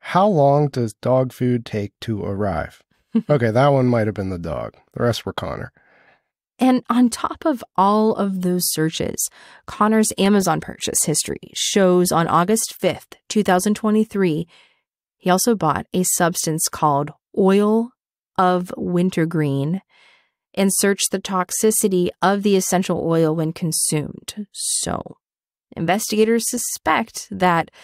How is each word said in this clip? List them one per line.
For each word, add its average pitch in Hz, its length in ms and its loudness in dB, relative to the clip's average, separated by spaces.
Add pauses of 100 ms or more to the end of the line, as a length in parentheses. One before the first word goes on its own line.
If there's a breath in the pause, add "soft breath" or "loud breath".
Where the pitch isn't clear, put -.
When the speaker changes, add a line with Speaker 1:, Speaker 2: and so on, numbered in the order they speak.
Speaker 1:
How 190 260 0
long 147 420 4
does 117 260 -4
dog 127 380 0
food 123 340 0
take 104 260 -6 (100)
to 104 200 -4
arrive? 98 600 -4 (320)
Speaker 2:
<laughs> 220 160 -2
Speaker 1:
Okay, 123 220 2
that 131 160 4
one 131 180 4
might 117 220 2
have 101 60 -4
been 95 160 -6
the 90 80 -6
dog. 85 360 -8 (180)
The - 120 -6
rest 117 200 0
were - 80 -8
Connor. - 400 -8 (880 soft breath)
Speaker 2:
And 254 320 4
on 247 200 4
top - 340 -8
of 294 180 -2 (140)
all 208 380 4
of 190 280 -2
those 180 300 0
searches, - 560 -2 (380 loud breath)
Connor's 214 520 2
Amazon 190 420 2
purchase - 440 -4
history - 500 -4
shows 180 560 4
on 165 160 2
August 180 480 0
fifth, - 400 -4 (140)
two 208 160 0
thousand 196 300 2
twenty-three, 202 760 0 (680 soft breath)
he - 140 -2
also 190 240 2
bought 156 380 -2
a 185 100 0
substance 165 640 -2
called 147 440 -2 (260)
oil 208 520 2 (460)
of 180 400 2
wintergreen 165 1040 0 (760 soft breath)
and 196 180 2
searched - 400 0
the 190 80 -4
toxicity 190 880 0 (120)
of 196 220 0
the 202 140 4
essential 185 480 0
oil 165 300 2
when 165 180 -2
consumed. - 1000 -6
So, - 640 -6 (580)
investigators 214 720 0
suspect - 800 -4
that 180 400 0 (120 loud breath)